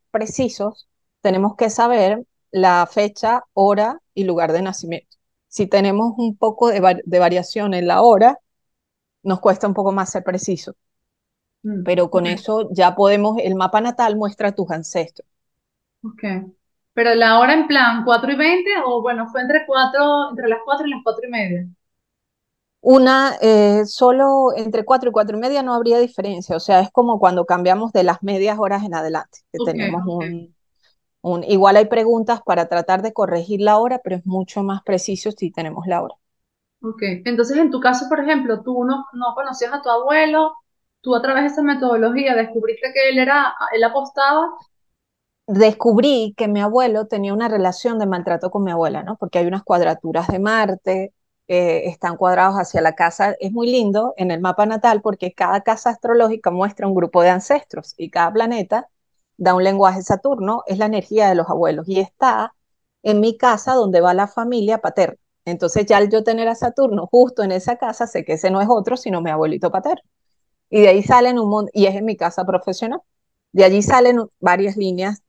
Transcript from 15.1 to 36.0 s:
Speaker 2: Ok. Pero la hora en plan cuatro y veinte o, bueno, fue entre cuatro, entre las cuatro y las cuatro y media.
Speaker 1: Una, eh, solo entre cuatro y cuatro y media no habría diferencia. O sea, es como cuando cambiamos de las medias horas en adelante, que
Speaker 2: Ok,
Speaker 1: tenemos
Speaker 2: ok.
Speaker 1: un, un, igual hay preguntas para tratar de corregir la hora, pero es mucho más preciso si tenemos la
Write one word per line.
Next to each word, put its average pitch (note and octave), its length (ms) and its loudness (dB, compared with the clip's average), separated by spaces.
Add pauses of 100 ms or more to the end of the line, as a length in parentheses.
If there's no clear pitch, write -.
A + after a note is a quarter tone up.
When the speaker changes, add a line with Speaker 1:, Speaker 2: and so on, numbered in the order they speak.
Speaker 2:
Ok. A3 200 -14 (680)
Pero A#3 220 2
la A3+ 240 4
hora B3+ 140 4
en D#4 140 2
plan A#3+ 360 2
cuatro A#3+ 280 0
y C#4+ 40 -2
veinte F4+ 360 0 (140)
o, A#3+ 180 -2
bueno, A#3 260 -6
fue C4 120 -6
entre D4+ 260 0
cuatro, C#4+ 640 0
entre A#3+ 160 -8
las A3 180 -2
cuatro D4 220 -4
y - 20 -4
las B3+ 140 -10
cuatro A3+ 240 -6
y B3 40 -14
media. F3+ 360 -6 (1120)
Speaker 1:
Una, C4 600 6
eh, G#3 440 4
solo C4 720 2
entre A3 300 -4
cuatro B3 240 2
y - 40 2
cuatro G#3+ 240 0
y - 40 -6
media C4+ 220 -2
no B3+ 100 -4
habría A#3 260 2
diferencia. G3 560 -4
O E3+ 40 -4
sea, F#3 200 4
es F#3+ 120 0
como A#3 280 0
cuando F3+ 260 2
cambiamos F#3 480 0
de F#3 100 4
las F3 200 -2
medias G3+ 360 -2
horas G3+ 240 -2
en F#3+ 120 -8
adelante, D#3+ 440 -8 (120)
que - 80 -10
Speaker 2:
Ok, - 0 -
Speaker 1:
tenemos F3+ 460 -4
Speaker 2:
ok. - 20 -6
Speaker 1:
un, E3+ 480 -8 (640)
un, F3 240 -4
igual G3 320 6
hay G#3+ 100 8
preguntas A3+ 580 0
para E3+ 240 0
tratar F3+ 340 0
de A3 100 -6
corregir F#3+ 480 -2
la G#3 180 4
hora, B3 240 -2
pero F#3 140 -6
es F3 100 -12
mucho F#3+ 360 -4
más G3 200 -6
preciso G3 480 -4
si F#3 200 -8
tenemos E3+ 360 -10
la F3 160 -2